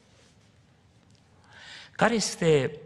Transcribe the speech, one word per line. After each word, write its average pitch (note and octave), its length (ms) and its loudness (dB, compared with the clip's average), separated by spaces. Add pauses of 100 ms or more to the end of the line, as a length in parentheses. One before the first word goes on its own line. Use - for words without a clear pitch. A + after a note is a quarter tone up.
(1900)
Care A3 220 2
este D#3 720 2